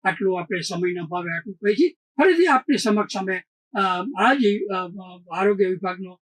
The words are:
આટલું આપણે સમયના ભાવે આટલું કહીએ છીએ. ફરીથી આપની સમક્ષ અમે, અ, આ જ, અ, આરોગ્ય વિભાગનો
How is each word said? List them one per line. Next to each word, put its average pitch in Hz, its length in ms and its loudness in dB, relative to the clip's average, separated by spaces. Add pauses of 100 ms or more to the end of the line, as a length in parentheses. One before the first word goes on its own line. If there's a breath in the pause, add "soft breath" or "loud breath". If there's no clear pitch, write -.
આટલું 185 360 0
આપણે 175 200 -6
સમયના 180 420 -4
ભાવે 170 340 -6
આટલું 185 180 -10
કહીએ 208 200 0
છીએ. 320 160 4
ફરીથી 349 560 2
આપની 285 320 2
સમક્ષ 208 380 0
અમે, 185 260 -4 (300)
અ, 202 80 -2 (380)
આ 240 160 4
જ, 269 100 0 (260)
અ, 190 40 -4 (580)
આરોગ્ય 196 340 2
વિભાગનો 185 540 -6 (120)